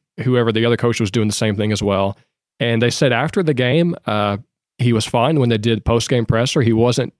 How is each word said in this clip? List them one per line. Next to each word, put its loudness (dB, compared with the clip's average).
whoever 0
the 2
other 2
coach 0
was -2
doing 0
the -4
same -2
thing -2
as -4
well. 0
And 0
they 2
said 2
after -2
the 0
game, 0
uh, 0
he 2
was 0
fine 0
when 2
they 2
did -2
post-game 0
presser. 0
He 2
wasn't, 0